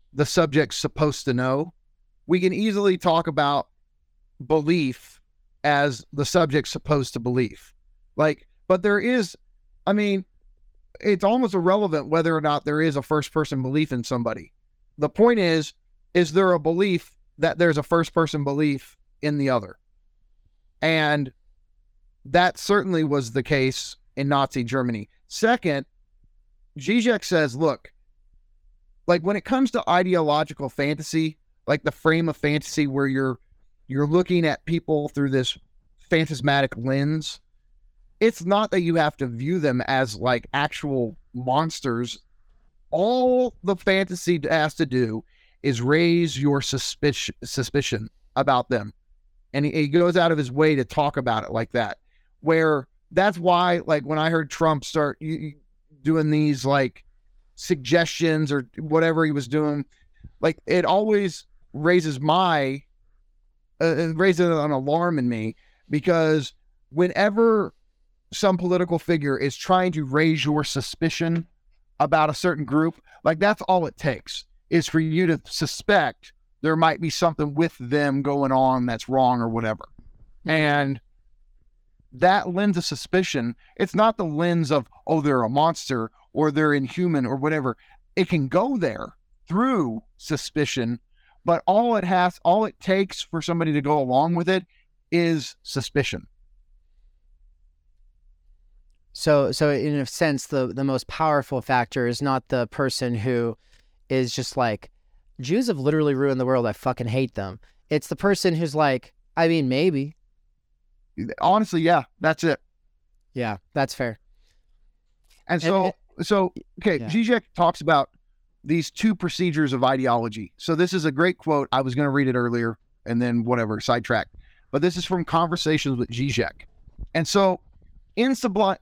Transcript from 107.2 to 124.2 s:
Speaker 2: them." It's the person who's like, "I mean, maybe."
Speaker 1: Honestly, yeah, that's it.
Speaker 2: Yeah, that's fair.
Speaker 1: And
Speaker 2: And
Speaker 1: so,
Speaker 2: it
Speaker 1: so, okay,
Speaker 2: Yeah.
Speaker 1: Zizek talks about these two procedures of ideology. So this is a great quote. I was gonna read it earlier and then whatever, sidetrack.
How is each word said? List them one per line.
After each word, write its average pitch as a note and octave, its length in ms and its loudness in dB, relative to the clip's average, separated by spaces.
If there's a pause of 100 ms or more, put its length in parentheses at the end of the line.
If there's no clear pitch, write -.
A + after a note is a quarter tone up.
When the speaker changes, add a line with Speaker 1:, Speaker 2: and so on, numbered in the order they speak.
Speaker 2:
them." G2 260 -10 (300)
It's D3+ 160 0
the - 100 -6
person F#3+ 380 2
who's D#3 200 -4
like, C#3+ 380 0 (240)
"I E3 120 2
mean, D#3 200 2
maybe." C#3+ 460 0 (1300)
Speaker 1:
Honestly, F3+ 400 2
yeah, D#3+ 220 2 (180)
that's D#3 240 0
it. D3+ 160 0 (720)
Speaker 2:
Yeah, A2+ 240 -4 (160)
that's C#3 220 -2
fair. A#2 240 -6 (1300)
Speaker 1:
And D#3+ 140 0
Speaker 2:
And - 0 -
Speaker 1:
so, F#3+ 320 0 (240)
Speaker 2:
it - 80 -6
Speaker 1:
so, F#3+ 260 0 (300)
okay, F3 160 0
Speaker 2:
Yeah. A2+ 100 -8
Speaker 1:
Zizek A3+ 360 0 (100)
talks F3 260 0
about D3 300 2 (540)
these D#3 260 0
two A3 240 0
procedures D#3+ 580 -2
of B2+ 100 0
ideology. A#2+ 760 -2
So E3 160 -2
this F3 180 2
is E3 140 -2
a D#3 40 2
great E3+ 280 0
quote. D3 340 0
I C3 80 2
was C3 140 -4
gonna C#3+ 160 0
read C3+ 180 2
it B2 60 0
earlier A#2 440 -2 (280)
and A#2+ 160 0
then A#2+ 220 0
whatever, A2+ 360 0
sidetrack. A#2+ 480 -2 (420)